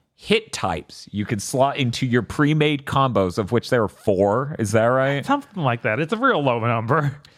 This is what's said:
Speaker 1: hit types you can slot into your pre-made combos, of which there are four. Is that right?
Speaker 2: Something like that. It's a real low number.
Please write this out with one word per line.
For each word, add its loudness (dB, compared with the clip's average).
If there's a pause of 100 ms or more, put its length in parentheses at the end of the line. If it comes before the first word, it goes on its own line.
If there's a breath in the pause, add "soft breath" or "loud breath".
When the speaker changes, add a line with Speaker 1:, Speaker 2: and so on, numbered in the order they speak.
(140)
Speaker 1:
hit -2
types -8
you -4
can -4
slot 0
into -2
your 2
pre-made 0
combos, 0
of -4
which 0
there 4
are 0
four. 0
Is -2
that 4
right? 0
Speaker 2:
Something -4
like 0
that. 0
It's -4
a -2
real 2
low 2
number. 0 (180 soft breath)